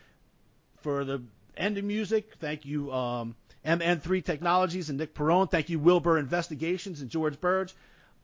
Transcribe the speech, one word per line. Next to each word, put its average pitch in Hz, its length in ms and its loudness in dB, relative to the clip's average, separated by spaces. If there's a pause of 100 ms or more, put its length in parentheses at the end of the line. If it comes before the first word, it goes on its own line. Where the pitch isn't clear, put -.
(840)
for 139 220 -2
the 135 160 -4 (360)
ending 202 320 -2
music. 214 500 -2
Thank 151 260 -6
you, 143 280 -4
um, 120 420 -2 (300)
M 170 180 2
N 170 160 2
three 180 240 -2
Technologies 175 680 0
and 135 100 -4
Nick 151 120 -6
Perone. 170 380 2
Thank 165 200 0
you, 165 100 0
Wilbur 165 380 6
Investigations 165 840 -4
and 127 100 -10
George 156 300 -2
Burge. 185 340 0 (500)